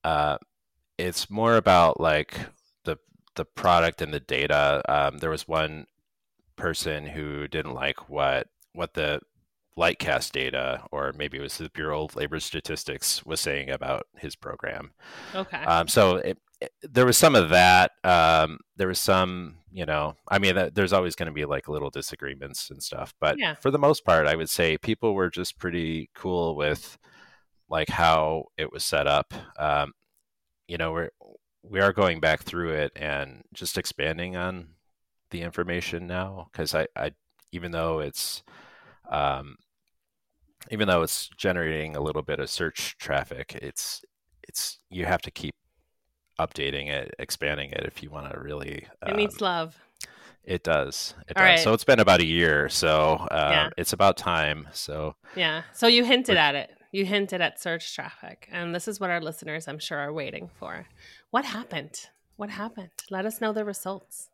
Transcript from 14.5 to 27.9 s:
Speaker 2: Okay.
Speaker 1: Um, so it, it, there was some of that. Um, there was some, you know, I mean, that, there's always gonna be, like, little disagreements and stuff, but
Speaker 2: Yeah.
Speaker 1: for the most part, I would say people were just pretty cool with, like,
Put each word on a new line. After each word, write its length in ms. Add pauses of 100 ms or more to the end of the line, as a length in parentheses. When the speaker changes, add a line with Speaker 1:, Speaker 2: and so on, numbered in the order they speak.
Speaker 2:
Okay. 240
Speaker 1:
Um, 280
so 300
it, 220 (240)
it, 100 (100)
there 220
was 140
some 160
of 160
that. 400 (120)
Um, 580 (160)
there 120
was 100
some, 580 (140)
you 140
know, 320 (120)
I 100
mean, 160
that, 200
there's 200
always 200
gonna 180
be, 120
like, 240
little 220
disagreements 800
and 120
stuff, 380
but 180
Speaker 2:
Yeah. 180
Speaker 1:
for 140
the 80
most 280
part, 200
I 80
would 140
say 300
people 360
were 140
just 300
pretty 560
cool 420
with, 400 (720)
like, 220